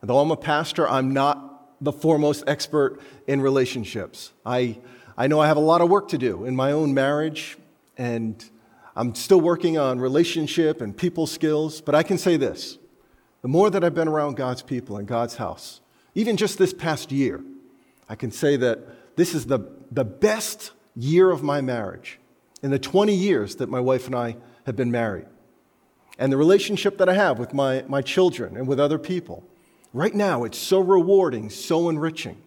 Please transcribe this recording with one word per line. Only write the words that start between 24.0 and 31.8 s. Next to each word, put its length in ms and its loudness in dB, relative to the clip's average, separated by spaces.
and 100 -8
I 220 -4
have 100 -6
been 140 0
married. 340 -2
And 120 0
the 60 2
relationship 640 2
that 100 4
I 60 4
have 240 2
with 160 -8
my, 340 0
my 140 -2
children 560 0
and 100 -6
with 100 0
other 200 2
people, 440 -8
right 200 0
now 300 0
it's 140 -8
so 200 2
rewarding, 720 4
so 400 -2